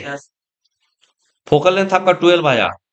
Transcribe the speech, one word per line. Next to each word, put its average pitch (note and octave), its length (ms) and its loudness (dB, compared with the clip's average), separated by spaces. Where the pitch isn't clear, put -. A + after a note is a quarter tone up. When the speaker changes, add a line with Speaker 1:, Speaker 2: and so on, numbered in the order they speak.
Speaker 1:
यस। C#3+ 260 -16
Speaker 2:
फोकल E3 280 2
लेंथ F#3+ 160 -2
आपका F#3 240 0
ट्वेल्व E3+ 340 2
आया, A2 200 0